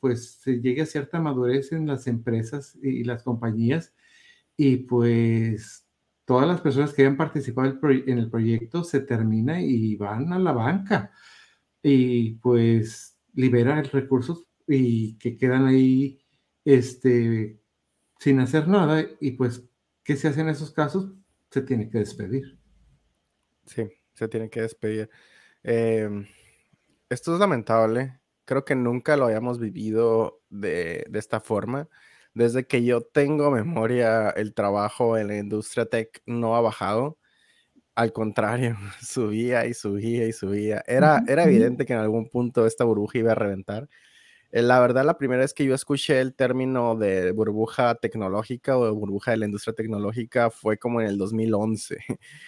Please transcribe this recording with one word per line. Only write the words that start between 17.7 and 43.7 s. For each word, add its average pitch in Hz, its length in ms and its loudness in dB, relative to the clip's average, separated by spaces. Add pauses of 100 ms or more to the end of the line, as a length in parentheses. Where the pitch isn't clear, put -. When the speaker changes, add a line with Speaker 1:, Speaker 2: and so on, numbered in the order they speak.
Speaker 1:
sin 135 220 4
hacer 147 260 0
nada. 156 380 2 (160)
Y, 139 100 -2
pues, 117 340 -4 (380)
¿qué 151 120 -2
se 143 140 0
hace 143 120 -2
en 160 80 -2
esos 151 220 -6
casos? 170 420 -2 (380)
Se 139 100 -2
tiene 120 280 -2
que 117 100 -2
despedir. 107 600 -6 (1080)
Speaker 2:
Sí, - 240 -8 (240)
se 117 140 -6
tiene 110 220 -6
que 113 120 -8
despedir. 110 480 -6 (540)
Em, 110 640 -2 (800)
esto 135 240 -6
es 175 60 0
lamentable. 120 800 0 (260)
Creo 135 200 -2
que 139 100 0
nunca 127 420 0
lo 135 80 2
habíamos 120 340 -2
vivido 110 880 0
de, 85 600 -6
de 104 100 -6
esta 110 200 -4
forma. 117 500 -4 (440)
Desde 117 340 2
que 120 160 0
yo 120 180 2
tengo 147 500 2
memoria, 113 800 0
el 104 220 -4
trabajo 104 640 0
en 107 100 -2
la 104 100 -4
industria 107 480 -4
tech 113 400 -6
no 117 300 -2
ha 120 60 2
bajado. 113 560 -2 (800)
Al 113 180 0
contrario, 113 640 -2
<laughs> 101 240 -16
subía 117 640 -2
y 120 80 -4
subía 113 540 -2
y 113 60 -4
subía. 104 540 -4
Era, 143 300 4
Speaker 1:
Ujú, - 100 -2
Speaker 2:
era 135 160 2
Speaker 1:
ujú. 180 80 6
Speaker 2:
evidente 123 340 4
que 127 80 -4
en 117 60 0
algún 110 300 -2
punto 120 360 0
esta 113 200 0
burbuja 107 340 0
iba 113 140 4
a - 20 0
reventar. 104 540 -6 (600)